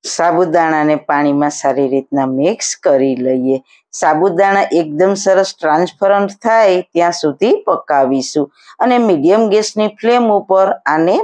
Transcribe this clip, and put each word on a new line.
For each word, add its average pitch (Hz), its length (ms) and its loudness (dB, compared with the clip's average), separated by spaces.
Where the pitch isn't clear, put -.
સાબુદાણાને 160 880 0
પાણીમાં 147 480 0
સારી 135 360 -2
રીતના 135 340 -2
મિક્સ 143 420 -2
કરી 135 400 2
લઈએ. 131 320 0
સાબુદાણા 190 720 0
એકદમ 160 320 0
સરસ 190 340 0
ટ્રાન્સપરન્ટ 196 880 0
થાય 220 340 2
ત્યાં 175 300 0
સુધી 160 300 0
પકાવીશું 139 800 -2
અને 247 100 2
મીડિયમ 185 360 2
ગેસની 214 340 -2
ફ્લેમ 233 380 2
ઉપર 190 340 2
આને 165 300 2